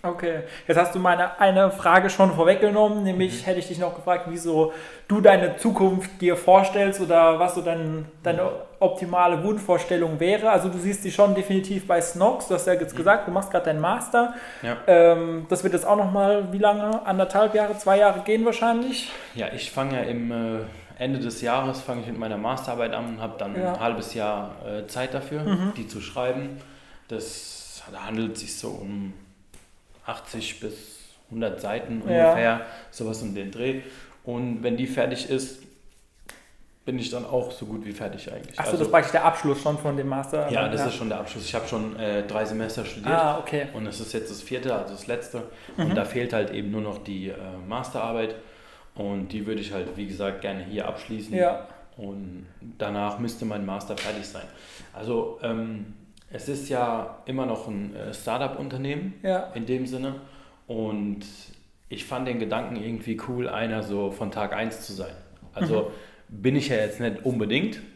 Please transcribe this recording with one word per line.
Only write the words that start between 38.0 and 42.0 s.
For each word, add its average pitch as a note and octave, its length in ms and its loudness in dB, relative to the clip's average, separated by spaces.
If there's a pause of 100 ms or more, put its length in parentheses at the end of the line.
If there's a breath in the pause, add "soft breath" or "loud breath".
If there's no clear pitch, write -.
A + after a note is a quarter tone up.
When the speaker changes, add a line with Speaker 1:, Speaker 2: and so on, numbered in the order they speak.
Speaker 2:
eigentlich. - 260 -14
Speaker 1:
Ach - 80 -4
so, - 60 0
Speaker 2:
Also - 80 -
Speaker 1:
das D3 80 2
ist D3 40 0
praktisch D#3+ 200 6
der E3 140 2
Abschluss C#3+ 360 2
schon D3+ 160 0
von D3 180 -2
dem C#3 120 -2
Master? C#3 440 -4
Speaker 2:
Ja, G#2+ 160 0
das A2+ 140 -2
Speaker 1:
Ja. C#3 60 0
Speaker 2:
ist A#2+ 80 -4
schon A2 140 -6
der G2 100 -4
Abschluss. G2+ 260 -10
Ich - 80 -8
hab A2+ 140 -4
schon, G#2+ 320 -6
äh, G#2 260 -2